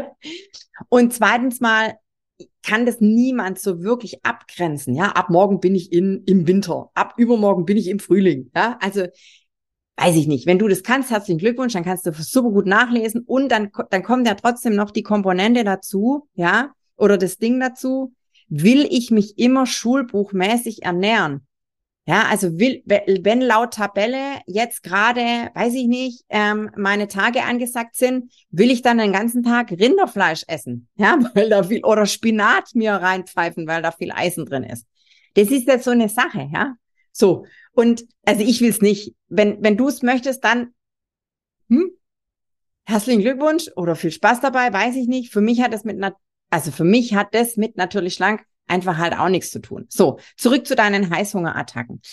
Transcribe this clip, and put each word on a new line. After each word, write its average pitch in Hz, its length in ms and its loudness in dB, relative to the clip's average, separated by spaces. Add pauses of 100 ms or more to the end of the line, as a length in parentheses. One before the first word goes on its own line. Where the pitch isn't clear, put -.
(880)
Und 240 240 4
zweitens 240 460 0
mal 220 400 0 (640)
kann 226 240 0
das 233 140 -2
niemand 220 580 2
so 175 240 -6
wirklich 220 420 -6
abgrenzen. 160 680 -6
Ja, 185 180 0
ab - 180 -2
morgen 185 300 4
bin 185 140 2
ich 180 180 -4
in, 190 340 0
im 180 200 2
Winter, 175 480 -2
ab - 220 -2
übermorgen 208 480 2
bin 202 120 0
ich 185 120 -2
im 202 100 -4
Frühling. 175 560 0
Ja, 226 260 0
also 190 260 -2 (920)
weiß 165 200 2
ich 151 100 4
nicht. 139 200 0
Wenn 180 120 6
du 214 100 2
das 185 140 0
kannst, 262 280 -2
herzlichen 208 280 -2
Glückwunsch, 240 340 -2
dann 180 120 -4
kannst 180 220 -6
du 170 60 -2
super 226 380 -2
gut 202 160 0
nachlesen 226 560 0
und 262 280 -2
dann 214 220 -2
ko-, - 180 -8
dann 190 120 0
kommt 240 240 0
ja 208 80 0
trotzdem 240 400 -2
noch 202 160 0
die 214 120 -4
Komponente 208 600 2
dazu, 208 720 -2
ja, 202 380 0 (240)
oder 202 220 4
das 180 200 -4
Ding 240 200 0
dazu. 262 560 -4 (340)
Will 208 420 4
ich 240 200 -2
mich 208 280 0
immer 254 280 2
schulbuchmäßig 226 1160 -2
ernähren? 180 640 -2 (640)
Ja, 180 220 2
also 170 280 -2
will, 254 280 0
we-, 196 360 2
wenn 226 200 2
laut 240 320 2
Tabelle 240 720 -4
jetzt 208 360 -4
gerade, 214 380 0 (340)
weiß 233 200 -2
ich 254 140 -2
nicht, 247 420 -4
ähm, 214 440 -2
meine 202 320 -2
Tage 208 360 -2
angesagt 240 540 -6
sind, 254 360 -2 (160)
will 214 220 4
ich 247 100 0
dann 240 160 4
den 214 160 2
ganzen 233 300 -2
Tag 240 300 0
Rinderfleisch 196 760 2
essen? 123 480 -10
Ja, 220 300 4
<laughs> - 80 -6
weil 214 160 2
da 202 140 4
viel, 202 200 -4
oder 214 220 2
Spinat 226 680 0
mir 220 220 0
reinpfeifen, 180 720 -4
weil 165 160 -4
da 165 80 -2
viel 175 200 -8
Eisen 170 360 -4
drin 135 160 -6
ist. - 240 -14 (480)
Das 208 160 4
ist 262 160 0
jetzt 247 180 2
so 247 60 0
eine 233 180 4
Sache, 208 420 -4
ja. 220 260 -4 (360)
So. - 320 2 (280)
Und, 233 340 2 (180)
also 208 180 2
ich 240 200 0
will's 220 180 2
nicht. 202 340 0 (140)
Wenn, 208 340 0
wenn 208 140 2
du's 269 240 0
möchtest, 247 420 -2
dann, 240 260 0 (1000)
hm, 339 220 2 (960)
herzlichen 220 340 0
Glückwunsch 285 560 -2
oder 170 200 -2
viel 156 160 -4
Spaß 233 280 0
dabei, 254 320 -2
weiß 226 240 -2
ich 254 120 -4
nicht. 254 220 -4
Für 208 120 0
mich 233 180 2
hat 240 140 -2
das 214 100 -8
mit 208 140 -8
nat-, 190 180 -6 (320)
also 160 220 -4
für 160 140 -2
mich 233 300 4
hat 208 200 -2
das 233 240 0
mit 220 180 -4
natürlich 180 380 -4
schlank 208 320 -2 (220)
einfach 180 300 -2
halt 170 200 -2
auch 160 100 0
nichts 185 220 -2
zu - 100 -12
tun. - 280 -14
So, 160 300 2 (180)
zurück 247 300 0
zu 262 100 -4
deinen 202 340 2
Heißhungerattacken. 165 920 -6 (120)